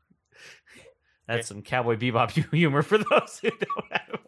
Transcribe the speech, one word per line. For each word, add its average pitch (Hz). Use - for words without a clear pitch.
That's 117
some 101
Cowboy 120
Bebop 117
<laughs> -
humor 147
for 208
those -
who 233
don't -
have -